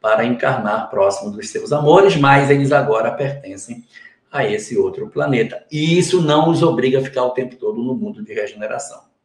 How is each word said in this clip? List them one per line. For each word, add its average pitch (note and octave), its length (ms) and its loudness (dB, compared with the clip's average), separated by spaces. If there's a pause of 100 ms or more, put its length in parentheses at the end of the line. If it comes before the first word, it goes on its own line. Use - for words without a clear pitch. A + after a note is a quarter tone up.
para A2 240 2
encarnar A#2+ 640 -2
próximo G2+ 400 0
dos G#2 200 -12
seus - 220 -6
amores, D#3 440 6
mas C#3+ 340 4
eles C#3 220 4
agora A#2 400 2
pertencem A2+ 720 -10 (460)
a C#3 140 -4
esse G#2+ 320 -4
outro F#2+ 320 -2
planeta. C#3+ 640 -2
E D#3+ 280 0
isso F3+ 220 2
não D#3 300 2
os D#3+ 120 2
obriga C3+ 360 2
a C3+ 40 0
ficar C3 220 -4
o B2 60 -2
tempo B2 260 -6
todo G#2+ 260 -6
no B2+ 120 -4
mundo G#2 280 -8
de G#2+ 100 -16
regeneração. G#2+ 720 -10 (200)